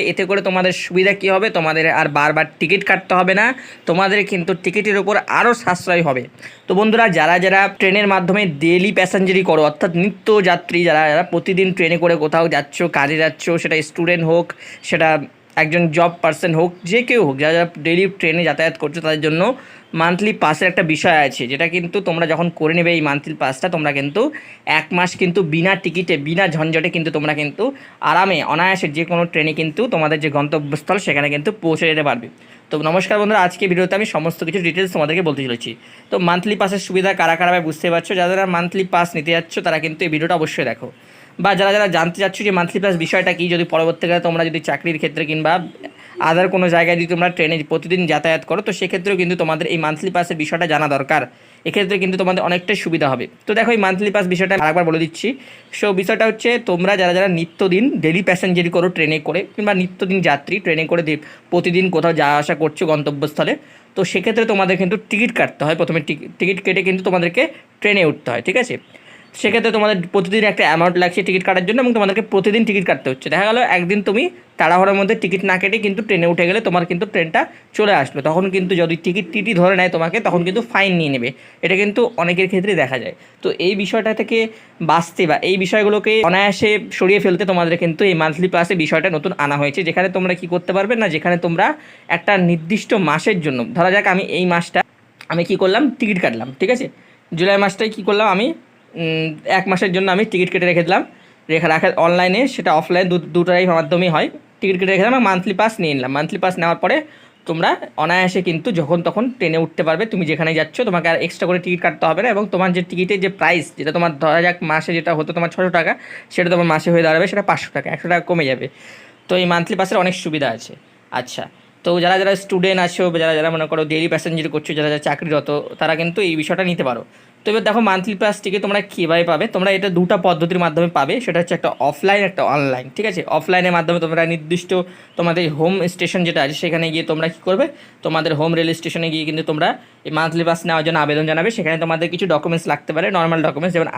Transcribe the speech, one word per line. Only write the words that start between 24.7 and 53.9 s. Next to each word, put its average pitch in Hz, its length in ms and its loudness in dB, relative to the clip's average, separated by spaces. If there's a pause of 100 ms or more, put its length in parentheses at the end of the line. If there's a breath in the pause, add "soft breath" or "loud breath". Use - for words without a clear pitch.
এক 151 80 -6 (100)
মাস 175 140 2 (100)
কিন্তু 180 180 2 (140)
বিনা 170 200 2 (100)
টিকিটে, 175 320 -2 (120)
বিনা 175 180 0 (100)
ঝঞ্ঝটে 160 400 0
কিন্তু 165 220 -2
তোমরা 151 220 -2
কিন্তু 147 240 -4 (480 loud breath)
আরামে, 180 260 2 (160)
অনায়াসে 185 340 0 (100)
যে 170 120 0
কোনো 175 220 0
ট্রেনে 156 280 0
কিন্তু 160 220 -2 (120)
তোমাদের 156 300 0
যে 156 120 0
গন্তব্যস্থল, 147 720 -2
সেখানে 147 240 0
কিন্তু 147 200 -2 (140)
পৌঁছে 165 240 0
যেতে 156 160 2
পারবে। 123 240 -2 (400 loud breath)
তো - 80 -6 (140)
নমস্কার 185 300 0
বন্ধুরা, 208 280 2
আজকে - 240 -4
ভিডিওতে 185 280 0
আমি 214 160 -2
সমস্ত 160 320 -4
কিছু 165 200 -2
ডিটেলস 180 280 -2
তোমাদেরকে 160 320 0
বলতে 139 180 -2
চলেছি। 120 260 -8 (380 loud breath)
তো - 60 -2 (120)
মান্থলি 180 340 0
পাসের 196 260 0
সুবিধা 185 220 0 (100)
কারা 165 200 4
কারা 175 140 4
পাবে 175 140 2
বুঝতে 156 260 -4
পারছো। 170 260 -2
যারা 175 120 2
যারা 190 140 0 (100)
মান্থলি 175 280 -2 (100)
পাস 175 220 4
নিতে 160 200 -2
যাচ্ছ, 165 180 -4 (120)
তারা 160 140 0
কিন্তু 156 260 -8
এই 170 80 0
ভিডিওটা 165 260 0
অবশ্যই 151 320 -4
দেখো। 113 180 -10 (540 loud breath)
বা 196 160 4
যারা 196 160 4
যারা 208 200 4
জানতে 170 260 0
চাচ্ছ 190 160 -2 (100)
যে 202 100 2
মান্থলি 175 260 0
পাস 196 100 2 (120)
বিষয়টা 185 320 0
কী, 170 160 -2
যদি 175 200 0
পরবর্তীকালে 165 540 0
তোমরা 165 220 0
যদি 160 180 -4
চাকরির 156 340 -2
ক্ষেত্রে 156 300 -4
কিংবা 156 220 2 (760 loud breath)
other 175 160 4 (100)
কোনো 185 100 2 (100)
জায়গায় 170 240 4
যদি 170 140 -2
তোমরা 175 220 2
ট্রেনে 165 200 0 (160)
প্রতিদিন 170 300 -2 (100)
যাতায়াত 160 380 0
করো, 175 180 -2
তো 226 120 -4
সেক্ষেত্রেও 190 420 -4
কিন্তু 175 200 -2
তোমাদের 160 320 -2
এই 170 120 -2
মান্থলি 156 300 -4
পাসের 175 280 -2
বিষয়টা 170 300 -2
জানা 151 220 2
দরকার। 143 260 0 (440 loud breath)
এক্ষেত্রে 190 380 -2
কিন্তু 185 180 -2
তোমাদের 185 260 0
অনেকটাই 180 360 -2
সুবিধা 160 260 0
হবে। 127 160 -4 (220)
তো 220 100 -2
দেখো, 226 180 2
এই 220 100 2
মান্থলি 190 260 0